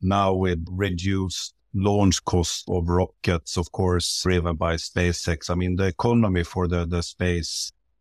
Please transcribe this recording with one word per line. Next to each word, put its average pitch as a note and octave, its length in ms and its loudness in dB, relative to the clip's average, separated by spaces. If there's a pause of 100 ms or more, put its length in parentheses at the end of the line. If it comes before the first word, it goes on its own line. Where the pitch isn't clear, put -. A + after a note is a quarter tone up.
Now F#2+ 320 2
with F2+ 360 0
reduced F#2+ 840 -2 (200)
launch G2+ 500 4
cost - 440 0
of F2+ 200 0
rockets, F2+ 680 0
of F2+ 160 -4
course, F2+ 500 0
driven F2 340 0
by E2+ 200 0
SpaceX. F2 720 -2
I F2+ 60 -2
mean, F2+ 220 0
the F#2+ 100 2
economy G#2+ 560 2
for F2+ 260 -2
the, F2 180 0
the E2+ 160 -2
space - 720 -4 (280)